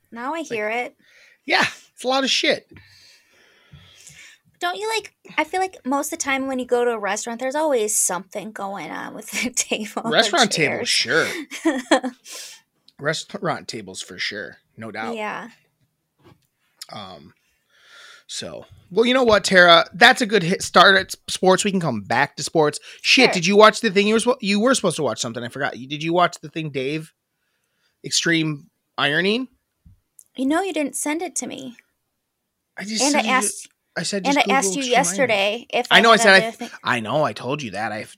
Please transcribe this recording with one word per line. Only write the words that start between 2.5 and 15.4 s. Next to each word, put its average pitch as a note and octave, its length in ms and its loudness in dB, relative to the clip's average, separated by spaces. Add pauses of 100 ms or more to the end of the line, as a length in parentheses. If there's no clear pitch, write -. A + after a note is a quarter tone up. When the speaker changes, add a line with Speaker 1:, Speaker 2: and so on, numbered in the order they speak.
Speaker 1:
Don't F4 180 -4
you, G#4 120 -6
like, A4 240 -6 (240)
I D#4 80 0
feel F#4 160 -4
like F#4+ 240 -6
most C#4 260 -2
of D#4+ 80 -6
the - 40 -6
time C4+ 240 -4
when C4 120 -4
you B3 60 -6
go A#3+ 180 0
to A#3+ 80 0
a A3+ 80 -4
restaurant, G#3 400 -6
there's C4 160 -4
always C4+ 400 0
something G3 560 -4
going G3 400 -10
on - 240 -12
with - 160 -16
the - 180 -4
<laughs> - 60 -12
table - 480 -4
and A#3 80 -4
Speaker 2:
Restaurant A3+ 400 4
tables, - 380 -2
Speaker 1:
chairs. - 400 0 (340)
Speaker 2:
sure. C#4+ 160 0 (400)
Speaker 1:
<laughs> - 800 -20
Speaker 2:
Restaurant D3 680 -6
tables F#2+ 320 -14
for F#2 180 -18
sure, G#2 380 -10 (180)
no A2 160 -14
doubt. G#2+ 240 -8
Speaker 1:
Yeah. G#3+ 340 -10 (1400)